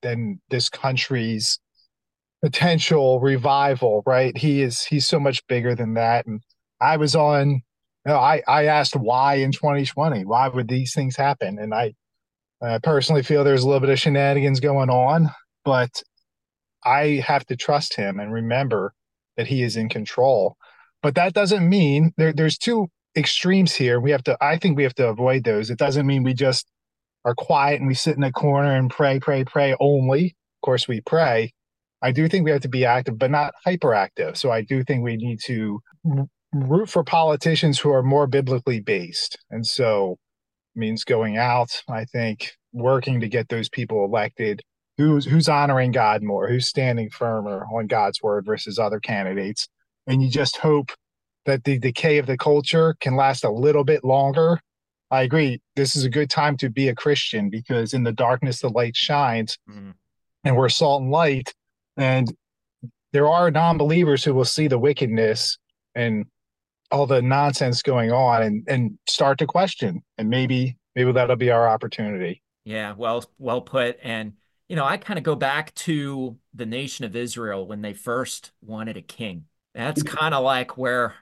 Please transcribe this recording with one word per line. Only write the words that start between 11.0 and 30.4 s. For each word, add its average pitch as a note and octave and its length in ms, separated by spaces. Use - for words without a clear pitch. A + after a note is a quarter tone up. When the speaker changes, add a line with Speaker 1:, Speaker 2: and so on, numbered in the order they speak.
Speaker 1:
happen? C3 440
And A2 140
I, A2 200
I A#2 180
personally D3 440
feel C#3+ 200
there's C3+ 200
a C3 40
little C#3 120
bit C3+ 100
of C3 100
shenanigans C#3 600
going C#3 300
on, C#3 400
but B2+ 400
I C#3+ 420
have C#3 220
to B2+ 80
trust D3 400
him G2 240
and G#2 120
remember A2+ 640
that A#2 100
he C3 160
is A2+ 120
in A2 140
control. A2+ 680
But C#3+ 140
that F3+ 180
doesn't G3 340
mean E3 500
there, D#3+ 140
there's D#3 260
two A3 320
extremes F3+ 560
here. B2 260
We C3+ 120
have C3 140
to, B2 140
I D3 180
think E3 200
we D3 60
have B2+ 120
to B2+ 120
avoid B2 360
those. G#2+ 280
It - 80
doesn't C#3+ 260
mean C3+ 180
we B2+ 100
just C3 340
are A#2+ 100
quiet C#3+ 440
and C3+ 80
we C3 80
sit D3 220
in C#3+ 60
a C3+ 80
corner C#3 440
and B2+ 160
pray, C#3 280
pray, C3+ 240
pray C3+ 360
only. C#3 560